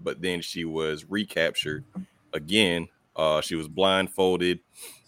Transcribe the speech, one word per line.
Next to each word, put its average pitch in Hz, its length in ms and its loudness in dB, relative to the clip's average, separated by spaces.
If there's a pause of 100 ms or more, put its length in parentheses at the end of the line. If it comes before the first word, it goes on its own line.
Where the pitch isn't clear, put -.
but 80 200 -6
then 87 180 -2
she 85 240 -6
was 78 400 -2
recaptured 82 800 -2 (480)
again. 85 560 2 (280)
Uh, 78 240 2
she 85 140 -4
was 78 140 -4
blindfolded, 92 920 2 (460)